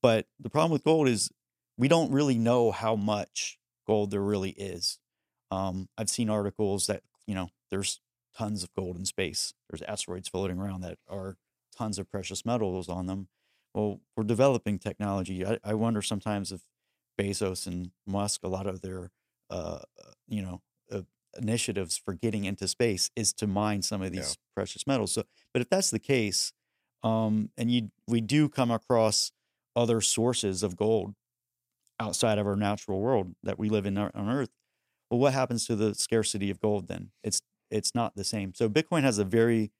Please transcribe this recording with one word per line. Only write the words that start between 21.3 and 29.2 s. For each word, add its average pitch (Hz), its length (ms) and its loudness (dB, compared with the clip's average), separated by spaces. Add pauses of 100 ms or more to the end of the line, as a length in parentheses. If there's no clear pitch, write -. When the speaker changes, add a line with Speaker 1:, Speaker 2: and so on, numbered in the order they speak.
Speaker 1:
initiatives 107 600 -2
for - 160 -6
getting 101 320 -2
into 95 220 -4
space 110 480 0
is 110 180 0
to - 140 -2
mine 101 340 0
some 95 200 -4
of 95 120 -4
Speaker 2:
Yeah. - 80 -6
Speaker 1:
these 69 160 -6 (180)
precious - 320 -6
metals. 123 260 2
So, 107 100 -2 (300)
but 127 80 2
if 120 80 -4
that's 190 200 2
the 110 100 0
case, 113 540 0 (500)
um, 110 540 2
and 120 120 0
you, 120 220 0 (160)
we 117 140 2
do 143 260 4
come 120 240 2
across 110 600 2 (420)